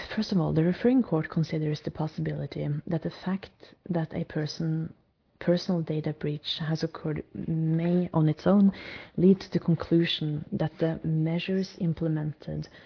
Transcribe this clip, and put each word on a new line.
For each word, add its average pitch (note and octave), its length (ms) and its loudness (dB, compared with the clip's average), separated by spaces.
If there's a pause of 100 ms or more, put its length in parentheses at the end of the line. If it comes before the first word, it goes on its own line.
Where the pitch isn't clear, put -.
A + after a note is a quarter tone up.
(140)
First - 180 -2
of F#3+ 80 4
all, D3+ 120 2
the D#3+ 120 4
referring A#3+ 380 4
court D#3 260 0
considers D#3 520 -2
the - 100 -8
possibility D3+ 760 -4 (200)
that E3 160 -2
the E3+ 100 -6 (120)
fact - 500 -8 (140)
that E3 260 -2
a E3+ 100 -4
person, D#3+ 680 -4 (460)
personal F3 440 2
data D#3 300 -2
breach - 460 -6
has D#3 240 -2
occurred D#3 400 -4 (240)
may, E3 640 2
on D#3 160 4
its - 180 -2
own, G3 260 8 (440)
lead F#3+ 240 8
to - 120 -14
the F3+ 80 0
conclusion D#3+ 920 0
that D#3+ 280 -4
the D#3+ 260 0
measures E3 760 0
implemented D#3 920 -2 (180)